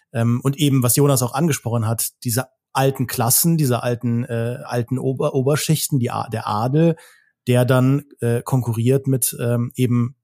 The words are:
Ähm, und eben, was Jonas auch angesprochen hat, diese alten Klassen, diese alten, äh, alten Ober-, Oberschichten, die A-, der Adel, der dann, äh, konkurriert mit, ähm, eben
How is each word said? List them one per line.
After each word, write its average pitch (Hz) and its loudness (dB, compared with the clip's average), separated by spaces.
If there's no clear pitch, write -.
Ähm, 120 0
und 139 0
eben, 139 2
was 123 2
Jonas 139 4
auch 123 -4
angesprochen 120 -2
hat, 113 -4
diese 127 -2
alten 135 0
Klassen, 127 0
diese 127 0
alten, 120 -2
äh, 117 -4
alten 123 -4
Ober-, 135 -2
Oberschichten, 143 0
die 117 0
A-, 107 -6
der 110 -6
Adel, 131 2
der 123 4
dann, 131 2
äh, 117 -2
konkurriert 123 0
mit, 131 -2
ähm, 120 -2
eben 120 0